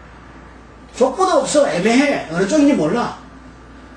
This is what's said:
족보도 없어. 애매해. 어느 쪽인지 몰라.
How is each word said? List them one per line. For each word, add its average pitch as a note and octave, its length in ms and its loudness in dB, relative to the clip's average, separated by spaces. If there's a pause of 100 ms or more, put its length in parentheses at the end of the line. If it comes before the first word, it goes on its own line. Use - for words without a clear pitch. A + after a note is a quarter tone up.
(960)
족보도 E4 440 0
없어. - 280 0
애매해. A#3 640 0
어느 F#3+ 140 -2
쪽인지 C#4+ 280 2
몰라. F#3 440 -4 (800)